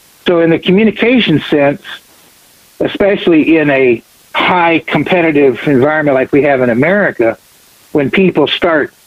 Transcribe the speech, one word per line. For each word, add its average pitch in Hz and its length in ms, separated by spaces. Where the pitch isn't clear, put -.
So 175 140
in 165 80
the 160 100
communication 208 840
sense, 143 420
especially 165 800
in 151 100
a 131 340
high 170 520
competitive 151 840
environment 147 460
like 131 180
we 143 120
have 139 180
in 123 80
America, 127 680
when 139 180
people 175 360
start 160 480